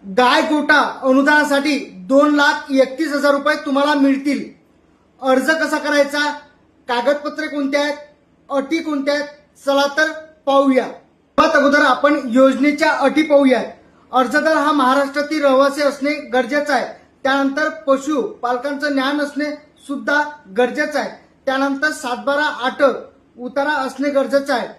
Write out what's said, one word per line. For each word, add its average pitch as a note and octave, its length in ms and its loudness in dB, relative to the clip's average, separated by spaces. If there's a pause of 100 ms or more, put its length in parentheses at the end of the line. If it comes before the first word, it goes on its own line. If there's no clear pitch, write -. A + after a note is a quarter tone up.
(180)
गाय C4 240 4
गोठा D4 640 0
अनुदानासाठी C#4 720 2 (300)
दोन D4 280 4
लाख D4 360 0
एकतीस C4+ 360 0
हजार C#4+ 260 2
रुपये C#4+ 220 0
तुम्हाला D4 380 0
मिळतील. C#4 500 0 (800)
अर्ज C4+ 280 2
कसा D#4 280 0
करायचा, D4 540 0 (560)
कागदपत्रे D4 600 -4
कोणते C#4 300 -4
आहेत, D4 200 -2 (520)
अटी C#4 280 -4
कोणत्या D4 360 -4
आहेत, D4 140 -4 (380)
चला C#4 200 2 (120)
तर D#4 140 0 (340)
पाहूया. C4+ 380 2
सर्वात - 720 -2
अगोदर C#4 260 4
आपण C#4+ 440 2
योजनेच्या C4+ 680 4
अटी C#4 300 0
पाहूया. C#4 400 4 (500)
अर्जदार C#4+ 460 2
हा D4 140 0
महाराष्ट्रातील C#4+ 720 0
रहिवासी C#4 380 4
असणे C#4+ 300 -2
गरजेचं C4+ 640 -2
आहे. A3+ 120 0 (380)
त्यानंतर C#4 460 0
पशु C#4 520 -2
पालकांचं C4+ 720 -4
ज्ञान C#4 300 -2
असणे C#4+ 300 -6 (360)
सुद्धा C#4+ 360 -2 (340)
गरजेचं D4 420 -2
आहे. G3+ 100 -6 (360)
त्यानंतर C#4 460 -2
सातबारा C4+ 540 -4
आठ C#4 380 -2 (560)
उतारा C#4 320 -4
असणे C4+ 380 -4
गरजेचं C#4 440 0
आहे. A3 140 -4 (120)